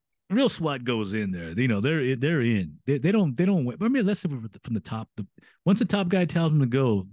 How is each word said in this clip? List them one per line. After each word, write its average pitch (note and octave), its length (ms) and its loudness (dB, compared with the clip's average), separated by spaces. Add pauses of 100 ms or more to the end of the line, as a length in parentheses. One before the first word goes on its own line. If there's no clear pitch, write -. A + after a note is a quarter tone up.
(300)
real A#3 200 2
swat C#3+ 340 -4
goes A2 300 -2
in G#2+ 180 -2
there. E2+ 200 -8
You A#2+ 160 0
know, G#2 140 0
they're, C3 340 0
they're C#3+ 260 0
in. G#2 340 0 (100)
They, C#3 140 0
they D#3+ 120 2
don't, F#3 240 2
they F3 100 0
don't F3+ 200 2
wait. A#2+ 160 -6
I G#3+ 60 0
mean, C4 140 2
unless G3 220 0
if E3 80 -4
from A2+ 440 -8
the G#2 40 -2
top, A2+ 380 -8
the, G2+ 80 -8 (400)
once G3 140 4
the A#3+ 60 2
top G3 240 0
guy F3+ 160 2
tells E3 260 0
them D3+ 100 4
to C3 60 4
go, A#2 460 2